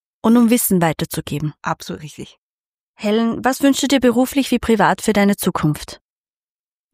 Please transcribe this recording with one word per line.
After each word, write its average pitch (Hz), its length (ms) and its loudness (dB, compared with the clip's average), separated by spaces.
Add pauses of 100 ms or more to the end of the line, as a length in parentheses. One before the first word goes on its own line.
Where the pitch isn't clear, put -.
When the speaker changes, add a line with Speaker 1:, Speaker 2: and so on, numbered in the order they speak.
(220)
Speaker 1:
Und 226 140 4
um 233 140 4
Wissen 196 300 2
weiterzugeben. 151 720 -4 (100)
Speaker 2:
Absolut 165 400 -8
richtig. - 360 -18 (580)
Speaker 1:
Helen, 220 480 -2
was 262 160 -2
wünschst 269 220 2
du 269 60 0
dir 277 120 2
beruflich 254 500 0
wie 240 100 0
privat 196 420 0
für 214 100 0
deine 202 240 2
Zukunft? - 640 -4 (920)